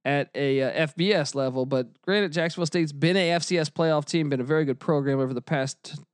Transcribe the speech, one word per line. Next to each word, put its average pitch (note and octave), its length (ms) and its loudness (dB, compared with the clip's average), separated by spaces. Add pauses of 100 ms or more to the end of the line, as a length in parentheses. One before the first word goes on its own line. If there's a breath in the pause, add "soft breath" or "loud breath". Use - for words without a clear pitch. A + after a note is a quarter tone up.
at C#3 300 0
a, C3+ 260 0
uh, C3 120 0
F D#3 240 -2
B F#3+ 160 2
S D#3 200 0
level, C3 320 -2
but C3 360 -4
granted, F#3+ 320 0
Jacksonville E3+ 320 -2
State's D#3+ 260 0
been D#3 240 2
a F3 160 2
F E3+ 120 2
C F3+ 140 0
S D3+ 120 0
playoff D#3+ 340 0
team, D#3+ 240 0
been C3+ 140 0
a - 20 -4
very D#3 220 2
good C3+ 120 -2
program C#3+ 400 0
over C3+ 160 0
the B2 80 -6
past, C3+ 540 -4 (180)